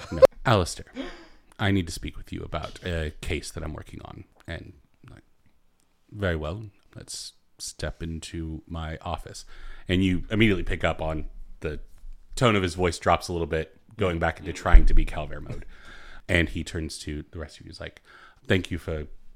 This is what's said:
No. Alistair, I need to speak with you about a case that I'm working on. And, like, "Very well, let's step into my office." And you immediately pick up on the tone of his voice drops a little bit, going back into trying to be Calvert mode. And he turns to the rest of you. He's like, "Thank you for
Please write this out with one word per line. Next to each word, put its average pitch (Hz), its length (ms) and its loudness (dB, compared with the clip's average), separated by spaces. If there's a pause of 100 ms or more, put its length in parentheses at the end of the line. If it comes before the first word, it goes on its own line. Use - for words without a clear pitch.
(120)
No. 82 80 -2 (260)
Alistair, 101 420 4 (720)
I 101 140 0
need 95 160 2
to 82 60 -8
speak - 240 -8
with - 160 -12
you 82 80 -8
about 80 440 -8
a 80 360 -2
case - 300 -4
that 78 120 -10
I'm 76 100 -6
working - 300 -14
on. - 220 -16 (200)
And, - 280 -12 (360)
like, - 140 -20 (880)
"Very 98 240 0
well, 82 300 -4 (280)
let's - 380 -12 (260)
step - 460 -8
into 80 640 -6
my 80 300 -6
office." - 480 -8 (420)
And 92 160 4
you 90 260 2
immediately 104 340 4
pick 82 200 -2
up 82 180 0
on 78 280 -4 (320)
the 76 180 -4 (600)
tone 117 160 6
of 98 80 4
his 87 120 0
voice 90 220 2
drops - 300 2
a 90 60 -4
little 82 140 -2
bit, 80 280 -2 (220)
going 90 220 2
back 82 200 0
into 80 140 -8
trying 90 320 8
to 80 80 8
be 80 120 10
Calvert 76 380 -8
mode. - 220 -10 (640)
And 85 220 2
he 85 140 -4
turns 80 360 -8
to 73 320 -8
the 87 80 -12
rest 76 200 -12
of - 60 -20
you. - 40 -16
He's - 120 -16
like, 82 200 -14 (460)
"Thank 92 240 2
you 90 60 -2
for 78 300 -6 (280)